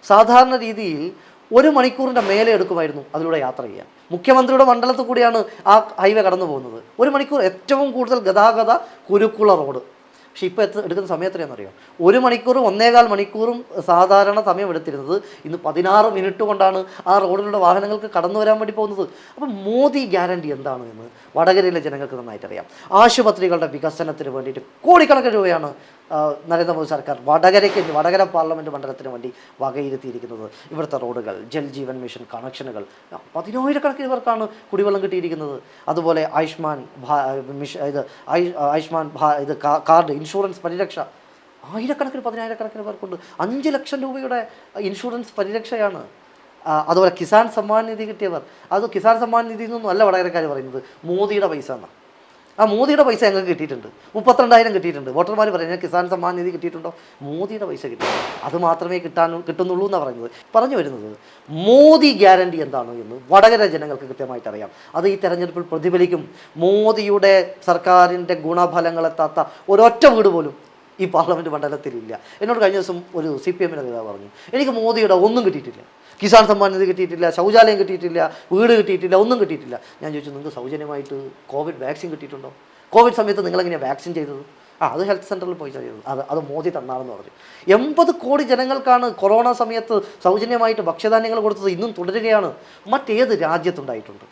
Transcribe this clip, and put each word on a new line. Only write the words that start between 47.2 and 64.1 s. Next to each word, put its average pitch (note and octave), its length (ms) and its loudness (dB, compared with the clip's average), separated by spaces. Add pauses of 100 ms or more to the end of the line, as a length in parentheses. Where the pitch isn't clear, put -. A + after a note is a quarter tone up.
കിസാൻ G#3+ 300 4
സമ്മാൻ G#3+ 340 -2
നിധി A3 180 -8
കിട്ടിയവർ, G3 380 -6 (300)
അത് G3+ 180 -2
കിസാൻ A3 300 2
സമ്മാൻ A#3 280 0
നിധിയിൽ A3+ 200 -10
നിന്നൊന്നും A3 220 -8
അല്ല G3 140 2
വടകരക്കാർ F3+ 420 0
പറയുന്നത്, C3 380 -8 (220)
മോദിയുടെ G3 420 -2
പൈസ C#3+ 240 -6
എന്നാണ്. A2 260 -14 (640)
ആ A3 40 6
മോദിയുടെ C#4 380 2
പൈസ A#3 200 2
ഞങ്ങൾക്ക് F#3+ 240 0
കിട്ടിയിട്ടുണ്ട്, C#3+ 400 -6 (280)
മുപ്പത്തിരണ്ടായിരം A#3 580 4
കിട്ടിയിട്ടുണ്ട്. D#3 360 -4
വോട്ടർമാർ G#3 400 0
പറയും, E3 200 -4
"ഞാൻ F3 140 -6
കിസാൻ F3 260 -2
സമ്മാൻ F3+ 260 -4
നിധി F3+ 140 -4
കിട്ടിയിട്ടുണ്ടോ?" E3 440 -10 (280)
മോദിയുടെ F#3+ 440 -8
പൈസ D3+ 200 -10
കിട്ടും, A#2+ 220 -8 (360)
അത് C#3+ 140 -6
മാത്രമേ F3 400 -2
കിട്ടാൻ, E3+ 500 -2
കിട്ടുന്നുള്ളൂ F3+ 400 -4
എന്നാണ് F#3 160 -2
പറയുന്നത്. A#2+ 280 -10 (240)
പറഞ്ഞു B3+ 200 2
വരുന്നത്, A#2+ 420 -6 (320)
മോദി C4+ 640 8
ഗ്യാരണ്ടി F#3 480 6
എന്താണ് B2+ 300 -6
എന്ന് A#2 280 -14 (100)
വടകര G#3+ 360 8
ജനങ്ങൾക്ക് D3+ 380 -4
കൃത്യമായിട്ട് B2+ 460 -10